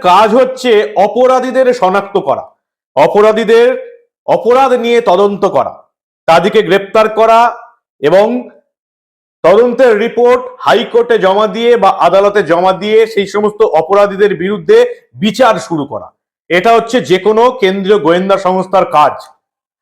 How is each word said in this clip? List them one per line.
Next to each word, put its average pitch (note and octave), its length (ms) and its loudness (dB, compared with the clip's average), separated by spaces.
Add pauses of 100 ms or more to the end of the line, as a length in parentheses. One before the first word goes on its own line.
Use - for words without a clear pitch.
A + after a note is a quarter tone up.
কাজ F#3 340 4
হচ্ছে B3+ 360 0 (280)
অপরাধীদের B3+ 760 0
শনাক্ত F#3+ 460 -2
করা, B2+ 240 -4 (520)
অপরাধীদের G#3+ 720 2 (600)
অপরাধ A#3+ 420 0 (100)
নিয়ে A#3 200 0
তদন্ত G3+ 480 0
করা, C#3 240 -2 (560)
তাদেরকে F3 340 2
গ্রেপ্তার G3 520 0
করা A3+ 260 2 (600)
এবং F3+ 240 2 (1160)
তদন্তের A#3 540 2
রিপোর্ট A#3+ 440 0 (180)
হাইকোর্টে A#3+ 580 0
জমা F#3+ 300 0
দিয়ে A3+ 280 -2
বা F#3+ 140 2 (100)
আদালতে G3 420 2
জমা F3 300 0
দিয়ে G#3 340 0
সেই G3+ 220 -4
সমস্ত G#3 320 -4 (140)
অপরাধীদের G3 600 0
বিরুদ্ধে F#3 440 0 (360)
বিচার G#3+ 460 0
শুরু D#3 260 -6
করা, F#2 220 -12 (420)
এটা F3+ 220 0
হচ্ছে A3+ 280 0
যে F3 200 0
কোনো G#3+ 220 0 (160)
কেন্দ্রীয় G3 400 0
গোয়েন্দা F3+ 400 0
সংস্থার F#3 520 -2
কাজ। D3 240 2 (680)